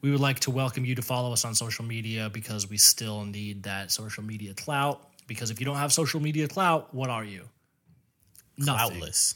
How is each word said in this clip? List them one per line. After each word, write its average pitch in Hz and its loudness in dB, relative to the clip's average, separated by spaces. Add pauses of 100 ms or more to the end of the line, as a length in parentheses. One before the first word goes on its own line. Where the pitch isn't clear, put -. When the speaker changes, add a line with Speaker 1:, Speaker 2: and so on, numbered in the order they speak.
Speaker 1:
we 139 4
would 143 4
like 139 2
to - 0
welcome 127 0
you 123 0
to 127 -4
follow 123 -2
us 117 0
on 113 -4
social 117 -2
media 113 -4
because 107 -6
we 101 -6
still 104 4
need 104 -6
that 98 -6
social 110 -4
media 107 -8
clout. 143 0 (260)
Because 110 -6
if 110 -6
you 131 -2
don't 139 -2
have 143 4
social 160 2
media 151 2
clout, 165 4
what 131 -2
are 113 -2
you? 95 -12 (1080)
Nothing. 117 2
Speaker 2:
Cloutless. - 2